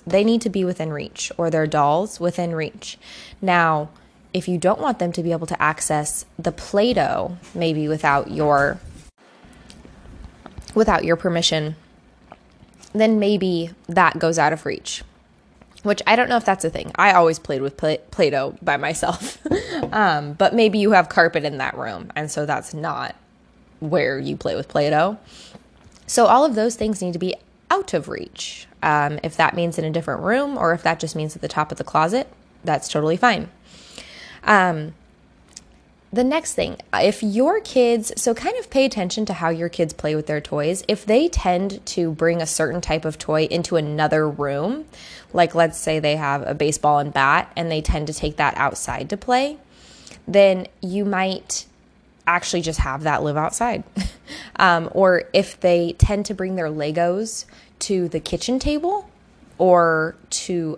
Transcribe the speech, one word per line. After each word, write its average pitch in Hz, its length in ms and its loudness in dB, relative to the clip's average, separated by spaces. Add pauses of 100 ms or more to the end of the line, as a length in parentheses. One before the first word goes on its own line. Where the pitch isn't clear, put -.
they 190 200 4
need 226 160 4
to 233 80 -2
be 185 160 0
within 165 260 -4
reach, - 460 -8
or 170 120 0
their 160 180 0
dolls 156 520 0
within 175 340 -2
reach. - 440 -8 (440)
Now, 165 480 2 (440)
if 185 160 -4
you 180 80 0
don't 180 240 2
want 262 180 -2
them 175 140 -2
to 170 100 -4
be 170 80 -2
able 165 160 -4
to - 140 -4
access 151 640 -2 (120)
the 165 140 -2
Play-Doh, 202 840 0 (180)
maybe 160 320 0
without 151 420 0
your, 147 500 2 (2000)
without 214 280 4
your 165 120 2
permission, 165 600 -2 (1200)
then 220 260 4
maybe 185 520 2 (160)
that 165 320 2
goes 165 180 2
out 156 160 2
of 160 120 -8
reach, - 380 -8 (800)
which 208 220 0
I 214 100 6
don't 240 140 2
know 240 80 2
if 226 80 -2
that's 190 200 0
a 165 40 0
thing. - 260 -8
I 196 180 6
always 165 260 6
played 139 220 -4
with 139 160 -6
Play-, 156 220 0 (120)
Play-Doh 139 500 0
by 156 160 0
myself, 170 640 -4 (260)
<laughs> 320 260 -6
um, 151 420 0
but 185 200 2
maybe 214 240 4
you 208 140 4
have 180 180 6
carpet 170 340 2
in 147 140 -4
that 131 180 -4
room, 107 400 -10
and 151 140 -6
so 151 160 -4
that's - 280 -4
not 147 420 -8 (640)
where 143 400 0
you 143 180 -6
play - 180 -4
with 135 120 -6
Play-Doh. 156 500 0 (880)
So 240 220 4
all 254 180 6
of 285 80 0
those 220 220 0
things 214 260 -4
need 180 120 -4
to 170 60 -6
be 185 140 -2 (380)
out 381 240 -2
of 156 140 -2
reach. - 580 -12 (160)
Um, 147 400 2
if 160 140 -6
that - 180 4
means 170 240 -2
in 156 60 -4
a 160 60 -2
different 156 300 -4
room, 269 340 0
or 170 180 2
if 165 100 -4
that 165 160 0
just 156 160 -6
means 156 200 -6
at - 60 -12
the 139 60 -6
top 151 240 -4
of - 80 -10
the - 40 -8
closet, 175 440 0 (360)
that's 151 240 -2
totally 156 300 0
fine. 180 320 2 (920)
Um, 170 500 2 (1200)
the 226 120 2
next 302 300 0
thing, - 240 -4 (160)
if 196 280 4
your 247 380 2
kids, 233 560 2
so - 180 0
kind 339 240 -4
of 466 120 -8
pay 269 160 4
attention 214 420 -2
to 196 60 -6
how 165 160 -2
your 170 200 -2
kids 165 240 -2
play 151 220 -4
with 151 100 -2
their 151 160 -2
toys. 151 460 -4
If 208 180 -2
they 254 220 4
tend 190 600 -2
to 170 240 -2
bring 165 300 0
a 160 60 -4
certain 160 340 -2
type 160 240 -2
of 156 140 -4
toy 156 240 0
into 170 320 -2
another 156 520 2
room, 147 580 -4 (480)
like, 170 200 2
let's 165 240 2
say 156 220 -2
they 151 160 2
have 143 320 -2
a - 80 -2
baseball 147 420 2
and 143 160 -2
bat 139 420 2
and 165 140 -4
they 156 120 -2
tend 151 260 -2
to 151 60 -6
take 151 240 -6
that 147 200 0
outside 131 540 -4
to 208 60 -6
play, 262 400 -2 (720)
then 190 400 4 (140)
you 196 240 -2
might 190 640 -4 (580)
actually 175 360 0
just 160 180 -4
have 143 240 -4
that 151 180 0
live 147 160 -2
outside. 220 460 -2 (120)
<laughs> 190 80 -4 (540)
Um, 170 340 2
or 185 320 4 (100)
if - 260 0
they 175 340 2
tend 202 340 2
to 208 80 -6
bring 185 200 -4
their 170 120 -2
Legos 170 800 -2 (340)
to 185 300 0
the 160 100 -4
kitchen 240 400 -4
table 339 500 -2 (480)
or 170 580 4 (160)
to 165 460 -4